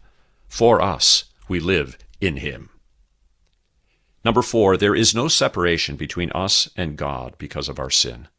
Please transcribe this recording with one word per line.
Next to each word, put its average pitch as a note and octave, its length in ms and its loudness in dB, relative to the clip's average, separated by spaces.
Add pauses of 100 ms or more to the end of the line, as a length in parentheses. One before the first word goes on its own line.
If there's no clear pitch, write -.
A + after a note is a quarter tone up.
(480)
For A#2 320 4
us, - 440 2 (220)
we F2+ 140 -2
live D#2 380 0 (240)
in D#2 160 -2
him. C#2+ 320 -10 (1500)
Number A#2 160 2
four, F#2+ 380 4
there G2+ 160 2
is A2 200 2
no B2+ 140 0
separation F2 680 0
between E2 360 -6
us - 420 -2
and D#2+ 220 -6
God C#2 400 -8
because C#2+ 320 -10
of C#2 100 -10
our C2 120 -8
sin. A#1+ 380 -2 (100)